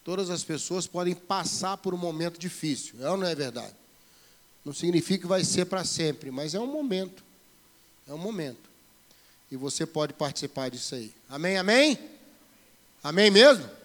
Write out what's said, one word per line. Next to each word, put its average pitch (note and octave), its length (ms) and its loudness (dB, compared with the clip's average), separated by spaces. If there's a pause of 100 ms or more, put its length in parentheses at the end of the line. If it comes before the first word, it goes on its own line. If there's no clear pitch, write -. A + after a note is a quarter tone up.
Todas F#3 280 -4
as E3+ 160 -6
pessoas E3+ 420 -4
podem F3+ 260 -2
passar F#3 640 -4
por F#3+ 180 -6
um F3+ 40 -4
momento E3+ 420 -4
difícil, D#3+ 600 -6
é C#3 80 -4
ou F#3 80 0
não F#3+ 100 -2
é E3 80 -2
verdade? A#2+ 400 -8 (880)
Não C#3+ 100 -12
significa F3 480 0
que F3+ 60 -10
vai F#3 180 2
ser - 200 2
pra F3+ 200 -4
sempre, D3+ 440 -2
mas C#3+ 240 -6
é F#3+ 60 -2
um A#3+ 80 -4
momento. A3 560 -4 (840)
É C#3 80 -14
um D3 40 -12
momento. E3+ 520 -8 (800)
E C3+ 60 -12
você C#3 300 -4
pode D3+ 280 -2
participar C#3 560 -6
disso B2 240 -10
aí. A2+ 200 -12 (160)
Amém, D#3+ 260 -2
amém? A3+ 420 4 (1040)
Amém F#3+ 300 6
mesmo? A3 340 10 (200)